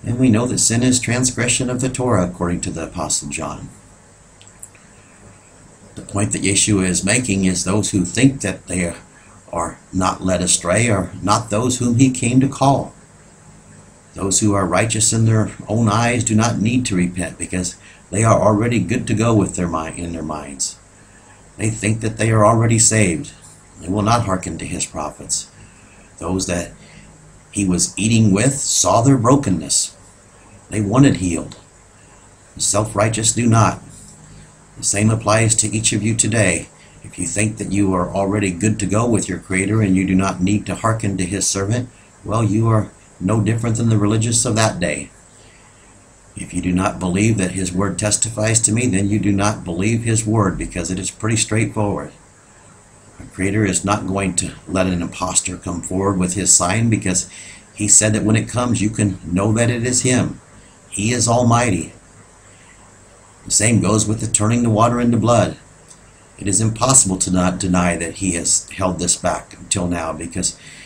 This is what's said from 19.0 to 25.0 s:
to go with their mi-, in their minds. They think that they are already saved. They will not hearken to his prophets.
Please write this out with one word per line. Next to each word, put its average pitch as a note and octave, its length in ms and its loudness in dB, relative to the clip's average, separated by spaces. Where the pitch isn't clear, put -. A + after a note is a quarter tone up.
to A2+ 60 0
go A2+ 200 0
with F#2+ 220 0
their F2+ 140 -4
mi-, D#2+ 280 -6
in E2+ 140 -8
their D#2+ 120 -8
minds. D2 540 -8
They G#2+ 120 -2
think G#2+ 320 -2
that A2+ 160 -4
they A2 140 2
are A2 140 6
already A2+ 340 4
saved. F#2+ 520 2
They - 80 -14
will G2+ 140 -2
not A2+ 240 2
hearken F2+ 320 -4
to - 80 -10
his - 200 -6
prophets. - 640 -8